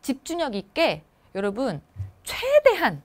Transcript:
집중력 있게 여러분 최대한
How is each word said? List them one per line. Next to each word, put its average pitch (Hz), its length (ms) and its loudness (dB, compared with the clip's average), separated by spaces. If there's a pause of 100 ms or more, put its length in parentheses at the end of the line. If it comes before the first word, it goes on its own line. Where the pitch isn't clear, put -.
집중력 277 540 -4
있게 202 480 -2 (320)
여러분 202 460 -4 (420)
최대한 427 800 2